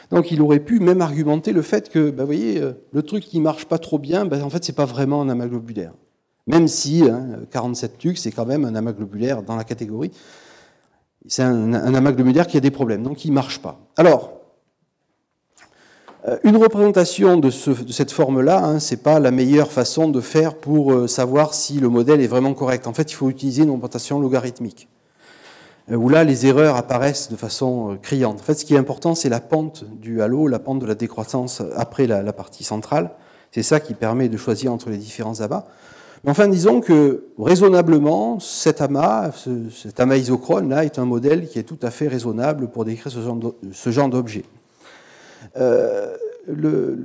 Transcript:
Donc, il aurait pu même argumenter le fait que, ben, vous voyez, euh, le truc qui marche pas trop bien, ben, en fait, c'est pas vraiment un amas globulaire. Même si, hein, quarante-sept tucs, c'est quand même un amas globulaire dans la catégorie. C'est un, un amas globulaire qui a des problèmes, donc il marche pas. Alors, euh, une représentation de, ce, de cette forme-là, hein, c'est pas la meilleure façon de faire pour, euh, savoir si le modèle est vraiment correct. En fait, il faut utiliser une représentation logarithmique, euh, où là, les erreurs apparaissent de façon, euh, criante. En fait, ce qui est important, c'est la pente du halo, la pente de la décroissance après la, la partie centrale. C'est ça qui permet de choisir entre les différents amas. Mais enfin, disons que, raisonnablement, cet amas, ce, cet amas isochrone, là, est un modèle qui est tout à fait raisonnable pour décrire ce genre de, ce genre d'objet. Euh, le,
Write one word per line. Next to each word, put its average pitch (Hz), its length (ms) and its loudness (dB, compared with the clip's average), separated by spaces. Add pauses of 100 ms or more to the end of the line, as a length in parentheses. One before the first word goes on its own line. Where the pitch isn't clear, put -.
(120)
Donc, 170 200 2
il 151 100 2
aurait 147 180 4
pu 220 200 0
même 180 220 4
argumenter 151 500 -2
le 175 100 0
fait 208 280 -2
que, 151 200 2
ben, 135 140 -6
vous 139 40 -4
voyez, 190 320 -2
euh, 135 140 -4 (180)
le 143 100 -2
truc 196 220 -6
qui - 160 -4
marche 156 260 -2
pas 165 120 -2
trop 160 200 -4
bien, 160 280 -2
ben, 143 180 -4
en 143 60 -6
fait, 165 140 -6
c'est - 120 -8
pas 147 100 0
vraiment 139 360 -2
un 139 80 -2
amas 123 180 -4
globulaire. 113 460 -10 (540)
Même 160 200 4
si, 151 360 2
hein, 120 360 2 (120)
quarante-sept 120 460 -6
tucs, 180 200 -4
c'est 113 140 -6
quand 113 140 -6
même 139 200 -2
un 113 100 -4
amas 113 180 -4
globulaire 107 480 -6
dans 107 140 -8
la 113 80 -6
catégorie. 113 480 -8 (1160)
C'est - 160 -4
un, 117 300 0
un 131 200 0
amas 135 180 4
globulaire 131 360 2
qui 156 100 0
a 139 40 2
des 143 100 2
problèmes, 113 320 -4
donc 143 220 -8
il 156 60 -2
marche 135 280 -2
pas. - 200 -14 (160)
Alors, 156 380 4 (1900)
euh, 123 160 -2
une 208 140 8
représentation 202 800 4
de, 143 120 4
ce, 131 220 -2
de 120 200 -4
cette 127 200 -2
forme-là, 143 520 2
hein, 156 160 0
c'est 127 220 -6
pas 151 180 4
la 131 120 4
meilleure 139 400 4
façon 156 360 0
de 139 140 0
faire 156 340 0
pour, 143 380 2
euh, 123 140 2
savoir 135 460 0
si - 260 -4
le 127 100 2
modèle 120 320 4
est 123 60 2
vraiment 127 260 0
correct. 127 320 -4
En 117 80 -8
fait, 156 180 -4
il - 40 -14
faut 135 140 -2
utiliser 135 340 0
une 151 80 2
représentation 123 480 -6
logarithmique, 123 680 -4 (1040)
euh, 117 40 -2
où 117 140 2
là, 160 140 6
les 131 220 2
erreurs 139 300 6
apparaissent 127 560 -2
de 113 40 -8
façon, 117 580 -4
euh, - 20 -10
criante. 113 440 -2
En - 40 -20
fait, 151 100 0
ce 151 120 -8
qui 147 100 4
est - 20 8
important, 143 380 -2
c'est 143 140 -2
la 117 100 0
pente 156 440 -4 (160)
du 113 220 -6
halo, 131 260 0
la 123 120 -2
pente 135 180 -6
de 127 80 -6
la 107 100 -2
décroissance 120 680 -6 (120)
après - 300 -2
la, 104 160 0
la 101 120 -4
partie - 300 -18
centrale. 143 480 -4 (400)
C'est 113 120 -4
ça 151 160 2
qui 117 160 -8
permet 117 340 -2
de 110 80 -6
choisir 120 340 -4
entre 117 200 -8
les 104 60 -6
différents 110 440 -10
amas. 143 240 -6 (580)
Mais 139 80 2
enfin, 208 160 4
disons 202 340 4
que, 147 440 4 (120)
raisonnablement, 175 1000 4
cet - 420 -2
amas, 160 520 0
ce, 117 360 -8
cet - 300 -10
amas 131 160 4
isochrone, 131 540 0
là, 143 140 2
est 151 140 -4
un 143 80 -2
modèle 139 420 0
qui - 120 -10
est 107 40 -4
tout - 200 -16
à 120 80 -4
fait 151 160 -4
raisonnable 127 600 -4
pour 117 140 -6
décrire 113 280 -8
ce 120 80 -10
genre 117 160 -6
de, 113 180 -6 (180)
ce 120 200 -6
genre 135 180 2
d'objet. 120 340 -4 (1120)
Euh, 117 580 0 (320)
le, 151 580 -2